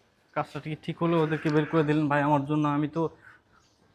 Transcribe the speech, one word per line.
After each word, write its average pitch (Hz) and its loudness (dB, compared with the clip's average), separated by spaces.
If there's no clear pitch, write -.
কাজটা 147 -6
কি 156 -10
ঠিক 160 -8
হলো, 165 2
ওদেরকে 156 -2
বের 151 2
করে 165 2
দিলেন 151 2
ভাই 143 2
আমার 143 2
জন্য? 151 0
আমি 147 -2
তো 160 -4